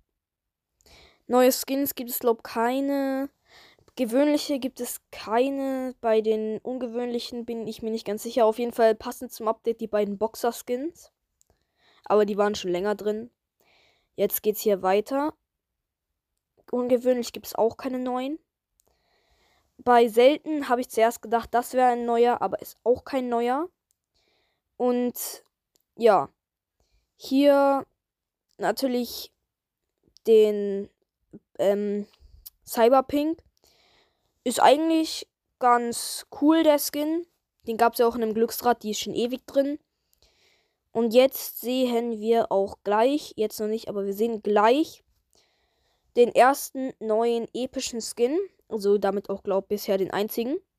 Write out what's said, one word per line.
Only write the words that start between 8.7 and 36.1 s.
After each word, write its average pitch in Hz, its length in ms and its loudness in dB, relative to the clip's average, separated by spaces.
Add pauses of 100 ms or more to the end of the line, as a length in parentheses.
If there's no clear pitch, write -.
Fall 226 220 4
passend 240 380 -10
zum 220 160 -6
Update 226 320 -4
die 220 80 -8
beiden 202 300 -2
Boxer-Skins. 247 920 -6 (960)
Aber 214 200 4
die 208 120 -2
waren 208 180 0
schon 190 160 -6
länger 190 240 -2
drin. 214 360 -6 (840)
Jetzt - 280 -2
geht's 214 180 -2
hier 202 220 0
weiter. 214 520 0 (1400)
Ungewöhnlich 247 600 0
gibt's - 220 -14
auch 226 220 0
keine 254 220 -8
neuen. 254 400 -6 (1400)
Bei 240 300 4
selten 277 600 2
habe 247 120 2
ich 254 100 -8
zuerst 226 320 0
gedacht, 226 320 -4
das 240 180 -2
wäre 254 200 4
ein 240 120 -4
neuer, 233 380 2
aber - 180 -4
ist - 240 -20
auch 247 200 2
kein 254 240 -4
neuer. 240 400 -2 (1080)
Und 247 680 -4 (520)
ja, 196 320 6 (880)
hier 277 720 2 (720)
natürlich 240 720 -4 (920)
den, 208 640 2 (680)
ähm, 208 480 0 (600)
Cyberpink. 269 760 2 (1040)
Ist 247 160 -2
eigentlich 320 680 4 (300)
ganz 240 680 -2 (140)